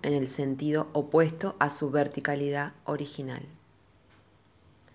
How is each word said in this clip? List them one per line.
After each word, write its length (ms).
en 100
el 160
sentido 640
opuesto 680
a 120
su 200
verticalidad 840
original. 640